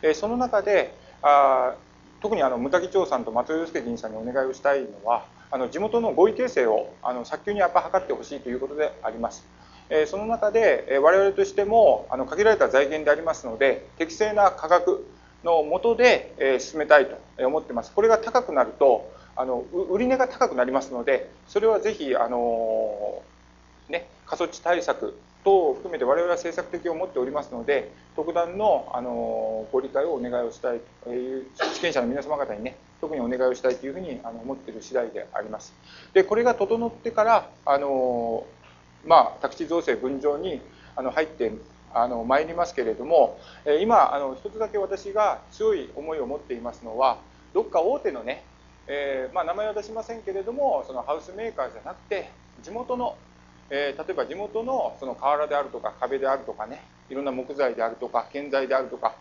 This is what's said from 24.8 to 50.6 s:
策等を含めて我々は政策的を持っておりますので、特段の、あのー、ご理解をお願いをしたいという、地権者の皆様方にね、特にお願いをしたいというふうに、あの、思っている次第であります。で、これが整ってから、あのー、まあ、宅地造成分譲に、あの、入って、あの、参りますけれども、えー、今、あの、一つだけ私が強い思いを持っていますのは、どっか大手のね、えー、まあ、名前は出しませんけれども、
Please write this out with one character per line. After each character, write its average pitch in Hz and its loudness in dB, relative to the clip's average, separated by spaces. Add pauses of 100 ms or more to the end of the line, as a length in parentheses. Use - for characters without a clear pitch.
策 117 -4 (280)
等 190 4
を 131 0
含 180 -8
め 160 -6
て 170 0
我 175 4
々 170 2
は 175 0
政 170 -6
策 175 -8
的 175 -6
を 165 -2
持 175 -4
っ 180 -8
て 135 -4
お 127 0
り 131 -6
ま 147 -6
す - -16
の 117 -8
で、 139 0 (240)
特 160 -4
段 170 -2
の、 196 2
あ - -4
の 113 -4
ー、 - -12
ご 131 2
理 131 -8
解 180 0
を 165 -2
お 127 -4
願 123 -6
い - -6 (120)
を 113 -4
し - -18
た 123 -2
い 117 -6 (240)
と 120 -10
い 127 -6
う、 131 -14 (280)
地 - -8
権 170 -2
者 135 0
の 120 0
皆 135 -4
様 147 -4
方 120 -4
に 104 -10
ね、 127 -10 (240)
特 156 -6
に 139 -4
お 120 -4
願 127 -4
い - 2
を 127 4
し 127 -10
た 131 2
い 127 0
と - -14
い 139 -4
う - -10
ふ 170 -10
う 185 -10
に、 156 -8
あ 117 -10
の、 117 -12
思 131 -8
っ - -12
て - -14
い 107 -14
る 110 -10
次 127 -14
第 120 0
で 98 -8
あ 107 -4
り 107 -10
ま 107 -10
す。 - -20 (400)
で、 190 6
こ 202 0
れ 233 2
が 240 4
整 233 -2
っ 226 -2
て 226 -8
か 220 2
ら、 220 4 (160)
あ 139 4
の 127 -2 (580)
ー、 - -12
ま 165 8
あ、 104 4
宅 135 -4
地 165 -6
造 165 0
成 131 2
分 131 -4
譲 147 0
に、 160 -6 (340)
あ 131 -6
の、 131 -2
入 151 0
っ - -4
て、 113 -4 (400)
あ 120 2
の、 117 -4
参 143 2
り 170 -10
ま 175 0
す 170 -10
け 131 -2
れ 110 0
ど 120 -8
も、 151 4 (280)
え 147 2
ー、 151 4
今、 202 6
あ 143 -2
の、 135 -4
一 208 -10
つ 190 -12
だ 208 -4
け 208 -4
私 196 -6
が 196 0 (120)
強 214 0
い 139 -6
思 156 -8
い 156 -6
を 123 -4
持 139 -8
っ - -8
て - -10
い 117 -12
ま 120 -8
す - -20
の 113 -12
は、 127 2 (340)
ど 190 2
っ 220 -4
か 165 2
大 247 0
手 214 -2
の 120 -10
ね、 127 -8 (440)
え 139 -4
ー、 139 -20
ま 180 -2
あ、 - -2
名 160 -4
前 208 -4
は 214 -6
出 208 -6
し 214 -14
ま 220 -8
せ 233 -10
ん 220 -16
け 196 -8
れ 190 -6
ど 226 -8
も、 254 -2